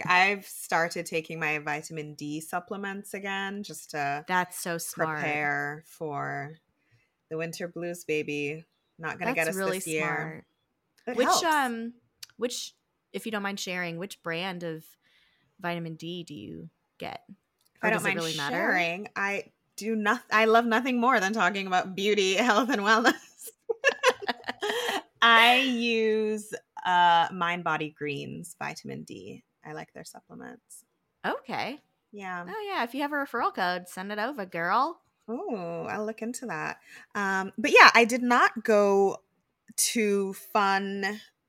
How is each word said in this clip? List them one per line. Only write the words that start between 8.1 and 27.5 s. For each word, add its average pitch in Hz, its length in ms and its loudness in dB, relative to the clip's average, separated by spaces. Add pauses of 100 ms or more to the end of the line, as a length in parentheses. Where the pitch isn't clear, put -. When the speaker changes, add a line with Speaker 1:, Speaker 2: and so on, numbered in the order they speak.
Speaker 1:
Not 160 220 -8
gonna 240 140 -2
Speaker 2:
That's - 20 -
Speaker 1:
get 160 140 0
us 185 40 -2
Speaker 2:
really 190 240 -2
Speaker 1:
this 190 80 -8
year. 156 180 -2
Speaker 2:
smart. 151 400 -6 (640)
Speaker 1:
It 240 100 -6
Speaker 2:
Which, 254 120 2
Speaker 1:
helps. 359 160 2
Speaker 2:
um, 240 480 0 (460)
which, - 360 -6 (380)
if 196 120 -8
you 226 60 -8
don't 208 140 -4
mind 196 160 -6
sharing, 175 380 -4
which 196 260 -10
brand 175 400 -4
of 160 200 -8 (760)
vitamin 170 340 -4
D 170 300 -8
do 147 100 -14
you 165 360 -14 (280)
get? - 300 -10
Speaker 1:
If - 560 -14
I - 20 0
Speaker 2:
Or 214 40 4
Speaker 1:
don't 220 80 2
Speaker 2:
does - 60 -4
it 202 40 0
Speaker 1:
mind 185 100 0
Speaker 2:
really 160 180 -2
matter? 147 200 -4
Speaker 1:
sharing, 185 580 0
I 196 300 -2 (320)
do 220 180 -2
noth-, 220 380 0
I 220 140 6
love 233 200 6
nothing 240 340 2
more 240 200 4
than 190 120 2
talking 196 360 0
about 185 260 0
beauty, 196 400 2
<laughs> - 0 -
health, 220 340 4
and 220 140 0
wellness. 226 320 6
<laughs> - 1040 -2 (1000)
I 233 360 10
use, 226 1000 2 (300)
uh, 175 480 6
Mind 175 320 -2